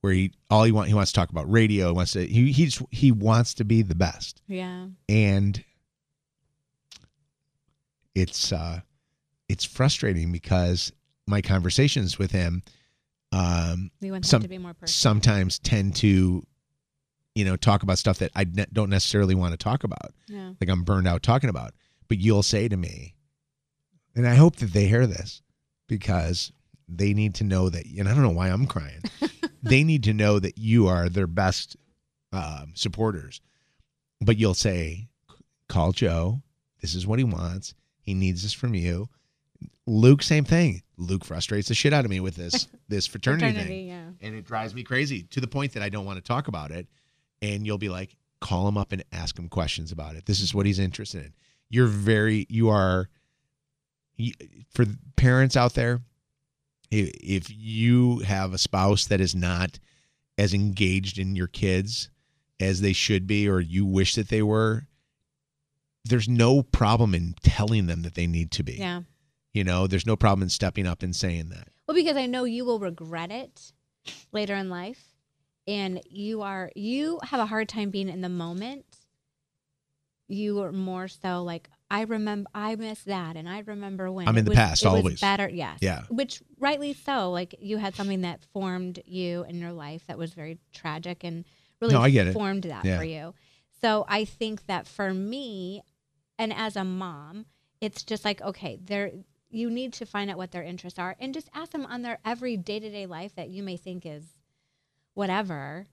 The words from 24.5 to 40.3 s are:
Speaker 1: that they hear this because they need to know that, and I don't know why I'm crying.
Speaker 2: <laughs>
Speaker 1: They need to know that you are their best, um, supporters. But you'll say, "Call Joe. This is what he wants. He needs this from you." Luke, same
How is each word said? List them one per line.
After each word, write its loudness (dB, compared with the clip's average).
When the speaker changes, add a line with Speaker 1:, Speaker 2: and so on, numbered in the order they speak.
Speaker 1:
that -2
they 6
hear 6
this -6
because -2
they 0
need 2
to -2
know 2
that, -6
and -4
I 4
don't 6
know 6
why 2
I'm 0
crying. -8
Speaker 2:
<laughs> -2
Speaker 1:
They 4
need 2
to 4
know 4
that -4
you 6
are 4
their 0
best, -2
um, -8
supporters. -4
But 6
you'll 6
say, -2
"Call 2
Joe. 0
This -6
is -4
what 2
he 2
wants. -4
He -4
needs 0
this -4
from -4
you." -2
Luke, 8
same 2